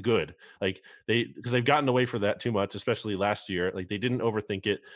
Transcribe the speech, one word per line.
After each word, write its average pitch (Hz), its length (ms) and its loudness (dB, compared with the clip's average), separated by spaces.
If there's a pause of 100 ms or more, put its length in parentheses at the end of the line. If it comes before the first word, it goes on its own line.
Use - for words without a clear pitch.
good. 117 320 2 (260)
Like, 95 220 -2 (240)
they, 113 180 2
'cause 120 280 -10
they've 123 120 2
gotten 143 240 4
away 127 160 4
from 120 160 -2
that 101 200 2
too 123 120 -2
much, 101 220 0
especially 107 420 -2
last 104 320 0
year. 92 260 0
Like, 92 140 -6
they 104 100 -4
didn't 123 220 -2
overthink 107 460 -2
it. 101 160 0 (140)